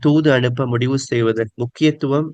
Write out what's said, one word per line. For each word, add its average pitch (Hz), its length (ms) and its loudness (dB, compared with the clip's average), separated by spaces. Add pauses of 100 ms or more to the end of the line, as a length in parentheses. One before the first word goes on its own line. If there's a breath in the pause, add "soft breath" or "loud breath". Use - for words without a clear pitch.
தூது 151 320 2
அனுப்ப 123 340 0
முடிவு 123 320 0
செய்வதன் 113 560 -2
முக்கியத்துவம் 151 800 -2